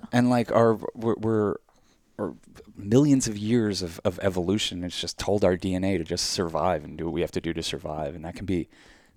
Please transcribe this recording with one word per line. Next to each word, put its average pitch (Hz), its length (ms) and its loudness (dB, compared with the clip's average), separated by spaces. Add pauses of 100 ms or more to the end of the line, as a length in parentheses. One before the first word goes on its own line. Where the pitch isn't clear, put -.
(120)
And, 123 160 4
like, 123 240 2
our, 113 260 6 (160)
we're, 113 220 -2
we're, 107 380 0 (640)
our 87 160 -4 (420)
millions 131 520 4
of 104 100 -6
years 104 440 0
of, 85 220 -8
of 92 160 0
evolution, 92 640 0
it's 87 160 -8
just - 180 -8
told 101 260 0
our 92 120 6
D 95 180 -2
N 90 100 -2
A 98 120 0
to 85 80 -2
just 87 260 -4
survive 82 540 0
and 76 140 -12
do 80 80 -6
what 82 80 -4
we 80 80 -2
have 78 100 -2
to 90 80 -4
do 82 140 -4
to 80 80 -4
survive. 76 520 -6
And 80 100 -12
that 85 100 -10
can 101 120 -10
be, 87 220 -2 (480)